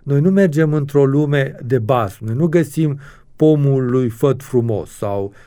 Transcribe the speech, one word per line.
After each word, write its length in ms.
noi 180
nu 100
mergem 420
într-o 320
lume 500
de 140
basm, 460
noi 100
nu 120
găsim 520
pomul 540
lui 180
Făt 340
Frumos 480
sau 420